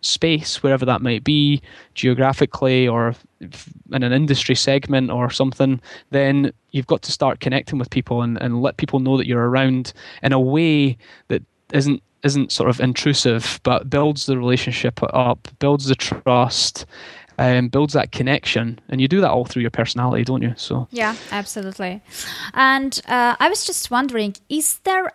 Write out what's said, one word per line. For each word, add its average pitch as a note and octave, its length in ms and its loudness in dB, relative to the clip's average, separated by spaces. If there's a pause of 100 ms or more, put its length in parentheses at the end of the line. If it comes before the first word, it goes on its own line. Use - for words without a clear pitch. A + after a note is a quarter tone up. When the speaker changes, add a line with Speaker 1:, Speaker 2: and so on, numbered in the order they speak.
Speaker 1:
space, - 640 -2
wherever C3+ 200 2
that B2 160 2
might A#2+ 220 -2
be, C#3+ 400 2 (320)
geographically C3 920 2
or A#2 260 0 (280)
f-, - 260 -18 (240)
in C3 100 0
an B2 100 0
industry C#3 440 2
segment C3+ 540 0
or B2 200 -2
something, C3+ 500 0 (300)
then C#3 420 2 (200)
you've C3 160 -4
got - 140 0
to - 100 -8
start C3+ 280 0
connecting C3+ 380 -2
with A#2+ 120 -6
people A#2+ 320 -2
and, A#2 200 -2
and A#2+ 180 -2
let C3+ 160 -2
people C#3+ 220 -2
know C3 180 2
that B2 120 0
you're A#2+ 200 0
around C3 440 0 (300)
in C3+ 100 2
a C3+ 80 4
way C#3+ 560 2 (320)
that - 140 -2 (300)
isn't, C#3+ 300 2 (200)
isn't C#3 300 0
sort - 180 2
of B2 100 0
intrusive, B2+ 840 0
but B2+ 260 0
builds D3 380 0
the C3+ 100 0
relationship B2 640 -2 (140)
up, B2 340 0 (100)
builds C#3 280 2
the C3+ 80 2
trust, - 920 0 (540)
um, B2+ 300 4
builds C#3+ 260 2
that - 180 0
connection. A#2+ 640 -2 (120)
And B2+ 100 0
you C3+ 80 4
do F#3+ 140 2
that F3 80 4
all B2 160 0
through B2 160 -4
your A#2 80 0
personality, A#2+ 520 0
don't B2+ 200 -2
you? A#2 160 0
So B2+ 320 -6
Speaker 2:
Yeah, A3 260 -4 (160)
absolutely. G3+ 720 -8 (500)
And, C4+ 560 2
uh, A#3+ 320 2
I D4+ 80 4
was G4+ 160 -4
just - 260 -6
wondering, A#3+ 460 -2 (140)
is D4+ 340 -4
there F#4 300 0